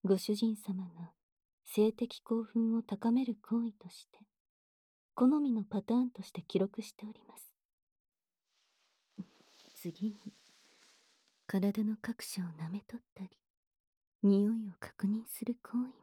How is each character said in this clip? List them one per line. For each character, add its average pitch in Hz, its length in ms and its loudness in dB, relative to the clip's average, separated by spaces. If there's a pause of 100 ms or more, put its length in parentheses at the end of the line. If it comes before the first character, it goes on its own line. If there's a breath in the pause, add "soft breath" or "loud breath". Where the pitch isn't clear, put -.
ご 190 140 6
主 208 160 0
人 220 220 0
様 190 280 -6
が 170 280 -14 (520)
性 214 260 4
的 240 300 -6
興 226 220 -2
奮 226 340 2
を 226 60 0
高 226 300 0
め 254 120 4
る 233 160 -4
行 233 220 -2
為 226 100 -4
と - 160 -18
し - 200 -18
て、 - 100 -20 (960)
好 247 120 6 (140)
み 277 120 2
の 214 120 0
パ 208 160 -4
タ 226 140 -2
ー 247 60 4
ン 247 100 0
と - 120 -14
し - 120 -16
て 180 80 -8
記 - 160 -2
録 202 240 0
し - 120 -14
て 214 120 -16
お 214 80 -14
り - 120 -20
ま - 120 -20
す。 - 160 -20 (2250)
次 180 280 -6
に、 - 260 -10 (1120 soft breath)
体 202 360 2
の 214 200 0
各 - 200 -6
所 - 200 -6
を - 20 -2 (180)
舐 160 60 -8
め 196 120 -6
取 - 220 -16
っ - 120 -20
た 190 100 -10
り、 190 60 -14 (920)
匂 202 300 8
い 226 160 -2
を 180 100 -12
確 - 280 -6
認 220 200 0
す - 200 -8
る 240 160 -2
行 - 80 -18
為 233 80 0
も。 254 140 -2 (100)